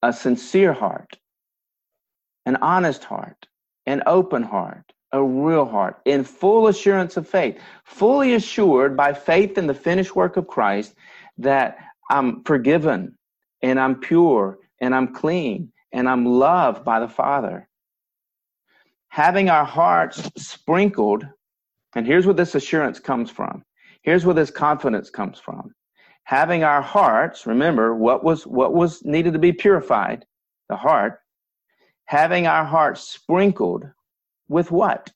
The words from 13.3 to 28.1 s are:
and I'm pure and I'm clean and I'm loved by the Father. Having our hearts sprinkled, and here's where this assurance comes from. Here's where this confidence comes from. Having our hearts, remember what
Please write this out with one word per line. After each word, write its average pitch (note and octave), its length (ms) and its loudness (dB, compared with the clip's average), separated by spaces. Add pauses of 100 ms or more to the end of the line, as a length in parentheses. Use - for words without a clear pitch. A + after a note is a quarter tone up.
and C3 180 0
I'm C3 180 -2
pure B2+ 600 2 (240)
and B2+ 120 -2
I'm B2+ 200 -2
clean D#3 580 -6 (200)
and B2+ 140 -2
I'm B2+ 200 0
loved C3 580 2
by A2+ 160 0
the A#2 80 -6
Father. A#2 580 -4 (1400)
Having F3+ 380 2
our D#3 160 4
hearts E3 720 0
sprinkled, D3 880 0 (680)
and A2+ 120 -4
here's F3 200 4
where F#3+ 80 4
this E3+ 200 -2
assurance D3 460 -2
comes A#2+ 300 -4
from. - 320 -10 (400)
Here's E3+ 240 2
where F3+ 80 2
this D#3 160 0
confidence D3 580 -2
comes - 300 -8
from. - 340 -16 (520)
Having E3 380 0
our D3 200 2
hearts, D3 640 0
remember A#2 480 2
what A2+ 280 0